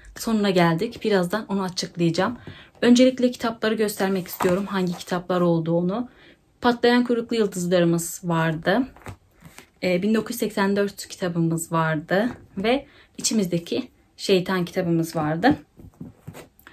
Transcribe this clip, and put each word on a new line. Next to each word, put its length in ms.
sonuna 320
geldik. 540
Birazdan 440
onu 160
açıklayacağım. 760
Öncelikle 500
kitapları 440
göstermek 520
istiyorum. 380
Hangi 320
kitaplar 440
olduğunu. 680
Patlayan 420
Kuyruklu 320
Yıldızlarımız 880
vardı. 640
Ee, 180
bin 140
dokuz 200
yüz 40
seksen 360
dört 320
kitabımız 640
vardı. 580
Ve 280
İçimizdeki 760
Şeytan 480
kitabımız 500
vardı. 400